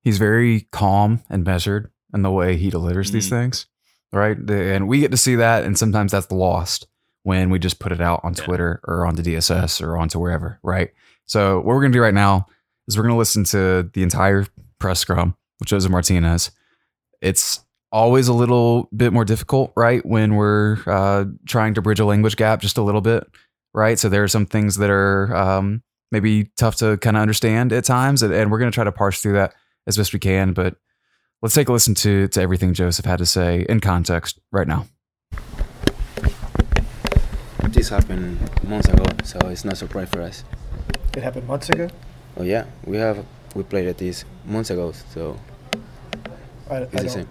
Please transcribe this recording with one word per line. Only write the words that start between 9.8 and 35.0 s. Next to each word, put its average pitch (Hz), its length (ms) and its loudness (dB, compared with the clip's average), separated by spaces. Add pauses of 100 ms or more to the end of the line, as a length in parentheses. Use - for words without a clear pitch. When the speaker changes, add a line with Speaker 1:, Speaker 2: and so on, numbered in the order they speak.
Speaker 1:
or 82 160 -4
onto 82 220 -2
wherever, 85 440 -4
right? 92 280 -2 (340)
So 98 320 2
what - 100 -2
we're 131 140 2
gonna 135 100 4
do 120 100 4
right 110 120 4
now 98 340 4 (400)
is 107 80 -4
we're 107 80 0
gonna 117 140 2
listen 107 280 2
to 92 480 0
the 95 100 0
entire 98 420 2 (340)
press 92 200 -2
scrum 87 380 -2 (240)
with - 80 -8
Joseph 95 200 0
Martinez. 85 640 2 (680)
It's - 400 -2 (280)
always 120 380 4
a 123 60 4
little 120 600 2
bit 113 200 2
more 117 100 4
difficult, 113 540 0
right, 117 280 2
when 107 300 2
we're, 104 500 2
uh, 98 380 2 (240)
trying 110 280 0
to 110 60 0
bridge 107 200 0
a 107 40 4
language 104 300 2
gap 110 240 2
just - 180 -2
a 117 40 0
little 104 180 0
bit, 113 260 0 (480)
right? 110 240 2
So 107 120 0
there 101 140 4
are 101 40 2
some 101 180 2
things 104 320 0
that 101 120 2
are, 98 440 2
um, 98 500 0 (280)
maybe 107 460 2
tough 113 200 2
to 107 200 0
kinda 107 240 2
understand 110 500 0
at 117 140 -2
times, 131 360 2
and, 101 120 2
and 104 180 2
we're 110 80 0
gonna 120 120 0
try 117 120 -2
to 101 80 0
parse 98 300 -2
through 104 120 0
that 98 200 2 (340)
as 104 80 -2
best 104 160 -2
we 101 80 -4
can, 95 320 2
but 90 240 -2 (680)
let's 113 140 0
take 131 140 4
a - 20 2
listen 113 240 2
to, 98 340 2
to 95 120 0
everything 92 320 2
Joseph 87 320 -2
had 90 140 0
to 87 60 0
say 87 440 0
in 110 100 2
context 87 600 -2 (120)
right 92 160 0
now. 76 180 -2 (2750)